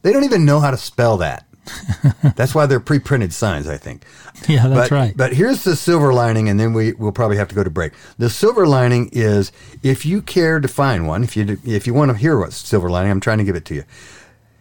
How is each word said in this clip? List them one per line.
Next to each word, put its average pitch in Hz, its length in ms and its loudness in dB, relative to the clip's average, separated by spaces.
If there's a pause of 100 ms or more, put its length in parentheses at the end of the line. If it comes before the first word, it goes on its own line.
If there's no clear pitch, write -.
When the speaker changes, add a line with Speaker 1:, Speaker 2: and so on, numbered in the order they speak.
Speaker 1:
They 196 100 2
don't 277 120 2
even 226 200 2
know 147 140 6
how 147 140 0
to 127 40 -2
spell 117 420 0
that. 76 280 -6 (440)
Speaker 2:
<laughs> - 460 0
Speaker 1:
That's 120 180 -2
why 151 120 2
they're 131 140 2
pre-printed 131 520 -2
signs, 78 360 -4
I 73 80 -6
think. - 260 -14 (460)
Speaker 2:
Yeah, 131 200 4
that's 127 200 2
Speaker 1:
But, 143 60 0
Speaker 2:
right. 127 220 0
Speaker 1:
but 127 180 0
here's 214 300 0
the 170 120 0
silver 151 360 2
lining, 113 360 2
and 101 100 2
then 113 140 0
we, 110 220 0
we'll 107 180 -6
probably 107 240 -2
have 104 120 -2
to - 60 -12
go 104 100 0
to 92 60 -6
break. 80 220 -6 (260)
The 117 120 0
silver 214 360 2
lining 123 460 2
is, 104 400 0 (300)
if 131 240 0
you 190 160 -2
care 160 380 0
to 135 80 -2
find 120 380 -2
one, 82 180 -2
if - 120 -6
you, 104 280 -2
if 107 220 -4
you 120 80 -2
wanna 139 200 2
hear 131 240 0
what's 82 180 -4
silver 90 340 -2
lining, 90 220 0
I'm 98 80 0
trying 110 180 0
to 107 60 0
give 95 120 -2
it 80 100 -10
to - 80 -8
you. 71 100 -8 (760)